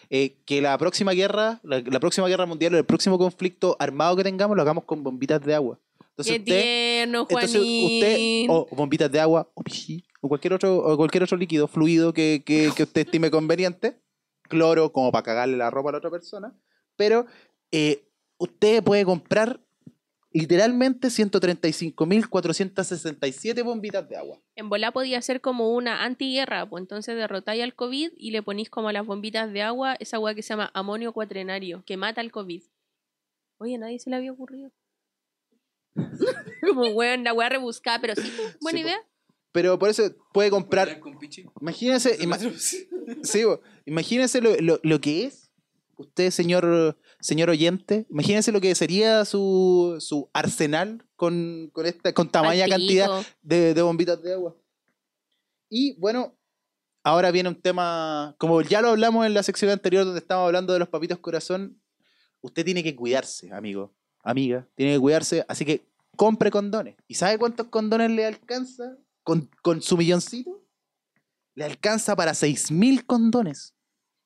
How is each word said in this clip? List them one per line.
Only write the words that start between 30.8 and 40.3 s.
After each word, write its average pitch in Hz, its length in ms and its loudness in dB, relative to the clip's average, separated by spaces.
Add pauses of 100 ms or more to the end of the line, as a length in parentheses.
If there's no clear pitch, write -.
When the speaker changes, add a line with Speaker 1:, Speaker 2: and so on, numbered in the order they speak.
Speaker 2:
cuaternario, 190 720 -8
que 190 140 -10
mata 220 240 -6
al 226 100 -12
covid. 190 300 -12 (960)
Oye, 240 160 -8
a 240 40 -8
nadie 233 200 -10
se 247 100 -14
le 254 80 -4
había 262 160 -8
ocurrido. 262 380 -18 (1300)
<laughs> - 720 -6
Como, 254 200 2
weón, 240 360 -2
la 233 80 0
weá 233 160 0
rebuscada, 247 520 -4
pero 226 140 -4
sí, 214 220 -6
pues, 440 240 -10
buena 330 180 -6
Speaker 1:
Sí, - 60 -6
po. 320 60 -6
Speaker 2:
idea. 392 80 -4 (540)
Speaker 1:
Pero 175 260 2
por 196 100 2
eso 214 140 2 (320)